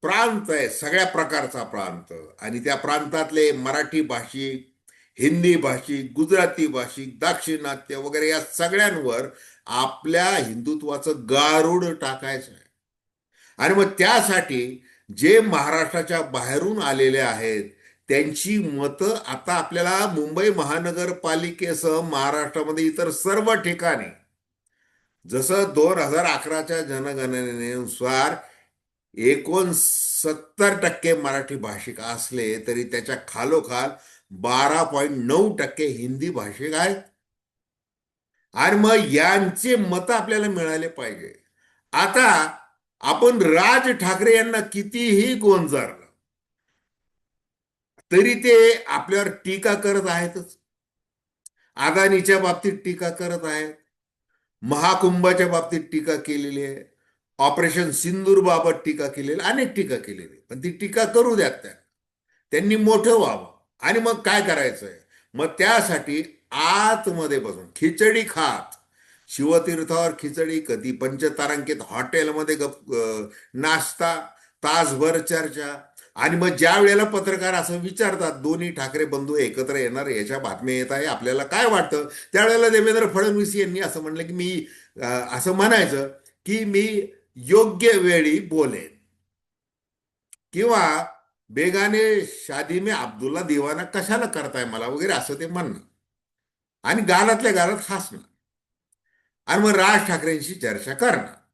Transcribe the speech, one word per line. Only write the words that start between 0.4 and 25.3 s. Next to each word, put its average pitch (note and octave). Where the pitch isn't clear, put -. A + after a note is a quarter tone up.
आहे, C#3+
सगळ्या E3+
प्रकारचा D3
प्रांत, F2+
आणि A#2
त्या C#3
प्रांतातले D3+
मराठी D3
भाषिक, C3
हिंदी E3+
भाषिक, C3+
गुजराती E3
भाषिक, B2+
दाक्षिणात्य D3
वगैरे D3
या D#3
सगळ्यांवर E3+
आपल्या D3+
हिंदुत्वाचं C#3+
गारुड D#3+
टाकायचं C3+
आहे. -
आणि D3+
मग G3
त्यासाठी F3
जे D#3+
महाराष्ट्राच्या E3
बाहेरून C#3+
आलेले C3+
आहेत, A2
त्यांची D3+
मतं D3
आता C3
आपल्याला F3
मुंबई D#3+
महानगरपालिकेसह E3+
महाराष्ट्रामध्ये D#3
इतर D#3+
सर्व G#3
ठिकाणी, E3
जसं E3